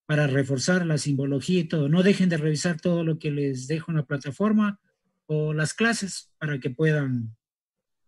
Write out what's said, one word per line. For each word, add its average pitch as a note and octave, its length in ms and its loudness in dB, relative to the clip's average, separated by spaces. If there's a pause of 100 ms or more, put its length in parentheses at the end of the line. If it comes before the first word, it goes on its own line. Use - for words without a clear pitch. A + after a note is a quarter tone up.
(120)
para D3+ 160 4
reforzar C#3 580 2
la D#3 120 0
simbología C#3+ 640 0
y - 20 -2
todo. D#3 240 0
No F3 160 4
dejen G3 240 4
de E3+ 80 0
revisar D#3 460 -2
todo E3+ 240 0
lo D#3+ 120 0
que D#3 140 -4
les C#3 360 -4
dejo D#3+ 240 -4
en D#3+ 40 -2
la D3+ 100 0
plataforma G3+ 720 0 (480)
o D3+ 280 -2
las D3+ 200 -2
clases A3 640 -4
para D3 220 -4
que C#3 100 -4
puedan C3 680 0 (720)